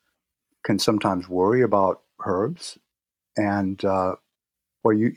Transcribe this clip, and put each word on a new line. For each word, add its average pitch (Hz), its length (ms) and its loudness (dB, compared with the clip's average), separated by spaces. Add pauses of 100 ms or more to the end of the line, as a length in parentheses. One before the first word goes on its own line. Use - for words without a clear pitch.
(640)
can 104 140 0
sometimes 98 500 -2
worry 98 360 2
about 98 400 2 (200)
herbs, 107 540 -4 (580)
and, 101 480 -2
uh, 95 320 0 (680)
well, 110 120 4
you, 113 220 2